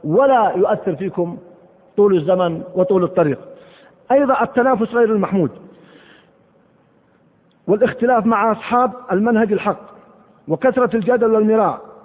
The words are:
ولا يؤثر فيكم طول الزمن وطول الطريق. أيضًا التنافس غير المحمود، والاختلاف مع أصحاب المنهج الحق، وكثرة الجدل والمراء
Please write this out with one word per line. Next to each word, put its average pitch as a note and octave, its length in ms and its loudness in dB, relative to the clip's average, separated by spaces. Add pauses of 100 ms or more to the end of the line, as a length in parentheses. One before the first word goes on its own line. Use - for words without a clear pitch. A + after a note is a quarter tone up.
ولا A3+ 520 2
يؤثر F3+ 400 -2
فيكم F3 420 -6 (600)
طول G3+ 180 4
الزمن F3 480 0 (120)
وطول F#3 280 2
الطريق. E3 360 0 (720)
أيضًا C4+ 320 2
التنافس A#3+ 500 -2
غير A#3 180 2
المحمود، F#3+ 400 -2 (2250)
والاختلاف A3 580 0
مع A3 260 2
أصحاب B3 400 0 (200)
المنهج G#3+ 420 0
الحق، G3 280 -4 (680)
وكثرة A3+ 480 0
الجدل A3+ 360 0
والمراء G#3+ 500 0 (240)